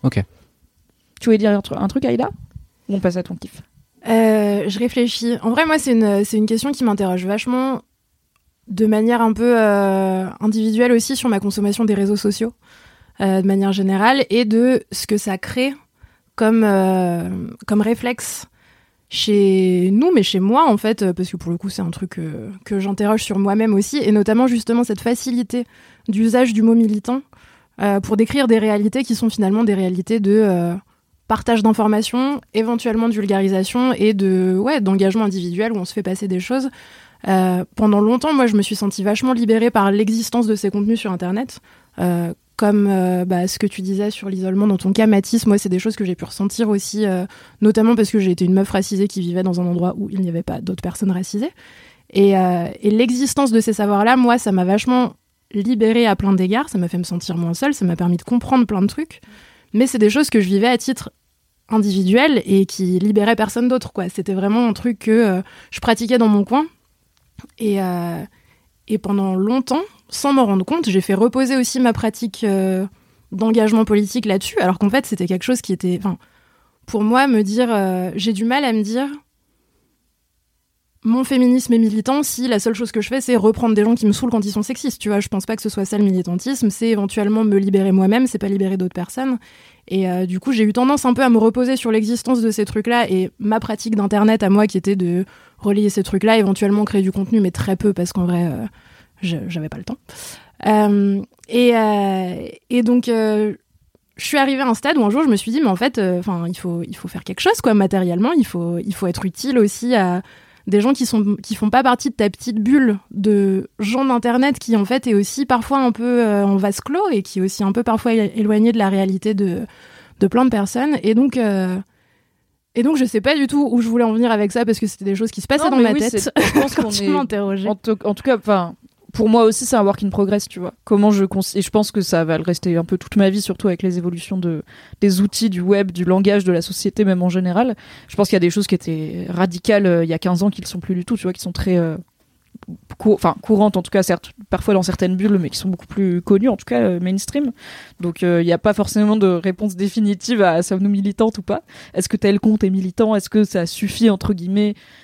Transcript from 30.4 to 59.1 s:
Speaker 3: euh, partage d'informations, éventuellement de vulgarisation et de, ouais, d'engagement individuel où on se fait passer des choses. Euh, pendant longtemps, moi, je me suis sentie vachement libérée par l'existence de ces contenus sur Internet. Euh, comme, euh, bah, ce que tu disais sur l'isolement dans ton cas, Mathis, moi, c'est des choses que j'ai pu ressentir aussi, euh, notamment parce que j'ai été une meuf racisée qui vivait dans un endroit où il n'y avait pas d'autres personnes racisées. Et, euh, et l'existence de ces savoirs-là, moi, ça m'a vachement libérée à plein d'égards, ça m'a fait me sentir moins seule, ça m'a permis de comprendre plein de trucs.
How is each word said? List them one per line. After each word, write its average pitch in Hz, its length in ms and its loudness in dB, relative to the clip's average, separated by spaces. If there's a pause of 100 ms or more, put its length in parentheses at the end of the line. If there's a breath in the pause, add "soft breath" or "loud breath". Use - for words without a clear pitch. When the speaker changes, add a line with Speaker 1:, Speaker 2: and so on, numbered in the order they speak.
Speaker 3:
euh, 175 320 0 (540)
partage 226 340 0
d'informations, 226 800 0 (140)
éventuellement 226 540 -2
de 233 60 0
vulgarisation 196 800 0
et 214 220 2
de, 185 440 2
ouais, 254 220 0
d'engagement 196 440 2
individuel 190 480 -4
où 220 40 -4
on 185 80 -6
se - 80 -10
fait 208 100 -6
passer 190 260 -6
des 185 120 -2
choses. 262 280 -4 (580 loud breath)
Euh, 185 380 0 (120)
pendant 208 240 2
longtemps, 247 340 2
moi, 269 120 4
je 214 80 0
me 208 80 4
suis 202 140 -4
sentie 202 260 -4
vachement 208 300 0
libérée 233 380 2
par 196 200 2
l'existence 220 560 0
de 214 80 0
ces 202 160 -4
contenus 208 300 0
sur 208 120 -6
Internet. 185 480 -6 (380 soft breath)
Euh, 170 360 -2 (220)
comme, 208 340 2
euh, 180 340 0
bah, 180 240 -2
ce - 100 -8
que 208 80 -2
tu - 140 -6
disais 196 300 -4
sur 202 180 -10
l'isolement 190 380 0
dans 196 100 2
ton 190 160 0
cas, 220 140 2
Mathis, 208 400 2
moi, 208 100 4
c'est 202 140 -2
des 180 80 0
choses 214 180 -4
que 208 80 -4
j'ai 180 100 -4
pu 160 120 -12
ressentir 202 420 -4
aussi, 208 380 -2
euh, 185 180 -2 (380 loud breath)
notamment 220 340 4
parce 220 140 2
que 220 100 2
j'ai 190 100 2
été 175 140 0
une 180 80 2
meuf 190 180 2
racisée 196 380 -2
qui 190 140 -8
vivait 175 200 -2
dans 180 200 -2
un 180 40 -2
endroit 175 300 -2
où 202 140 -8
il 190 100 -6
n'y 180 80 -2
avait 170 140 -4
pas - 180 -8
d'autres 180 220 -8
personnes 185 280 -4
racisées. 202 400 -4 (600 soft breath)
Et, 196 280 4
euh, 180 280 0 (160)
et 208 80 2
l'existence 247 600 2
de 226 100 4
ces 220 120 0
savoirs-là, 208 460 2
moi, 240 180 4
ça 220 160 -2
m'a 185 140 2
vachement 240 480 2 (380)
libérée 226 540 2
à 202 100 4
plein 196 180 2
d'égards, 190 340 0
ça - 80 -6
m'a 180 120 -2
fait 175 100 -4
me 180 60 -2
sentir 175 340 -6
moins 170 160 -2
seule, 277 180 0
ça 202 140 -2
m'a 170 100 0
permis 175 220 0
de - 40 -20
comprendre 240 440 0
plein 196 160 -2
de 196 40 2
trucs. - 360 -6 (500 soft breath)